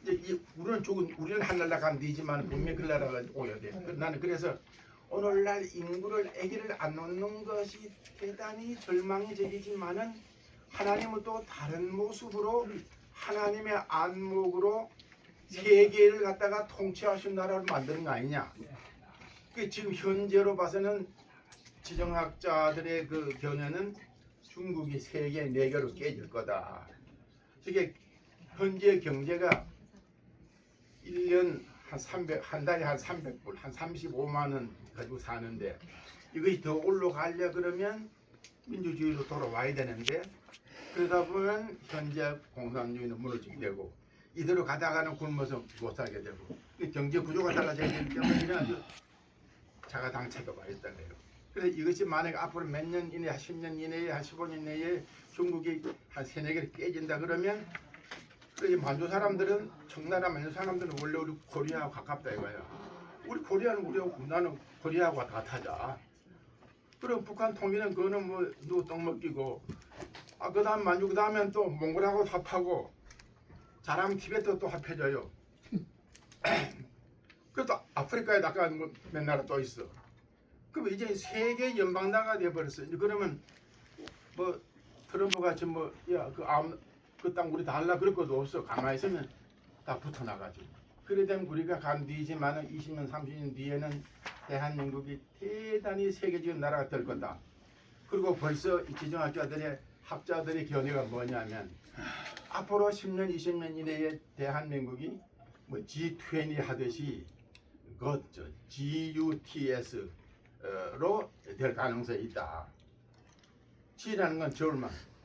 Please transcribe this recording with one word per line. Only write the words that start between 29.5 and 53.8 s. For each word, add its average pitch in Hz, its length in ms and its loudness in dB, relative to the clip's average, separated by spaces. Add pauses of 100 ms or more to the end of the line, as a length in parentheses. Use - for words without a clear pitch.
일 349 260 0
년 180 360 6 (240)
한 143 80 -6
삼백, 156 560 -4
한 151 100 -2
달에 165 200 4
한 143 140 2
삼백 147 460 -8
불, 98 120 -10
한 - 160 -12
삼십오만 147 800 -2
원 120 180 -2 (260)
가지고 120 220 -8
사는데, 113 580 -6 (600)
이것이 175 260 4
더 151 140 0
올라가려 175 760 2
그러면 190 560 -2 (600)
민주주의로 156 600 0
돌아와야 127 460 -2
되는데, 127 480 -2 (720)
그러다 175 320 4
보면 196 640 0
현재 147 520 -2 (140)
공산주의는 120 680 -6
무너지게 117 380 -8
되고, 98 340 -6 (440)
이대로 170 280 2
가다가는 156 540 0
굶어서 139 460 -2 (180)
못 110 140 -4
살게 104 260 -6
되고, - 340 -12 (240)
이 156 120 -2
경제 143 260 0
구조가 170 360 2
달라져야 151 380 2
되기 - 220 -4
때문에 180 400 4
아주 127 260 0 (1080)
자가당착이 127 600 -6
와 - 180 -12
있다 - 260 -10
그래요. - 160 -14 (460)
그래서 180 200 2
이것이 175 300 2
만약 160 380 0
앞으로 170 220 -6
몇 151 200 -4
년 170 260 -2
이내, 160 240 -2
십 170 200 -10
년 165 200 -8
이내에, 160 360 -4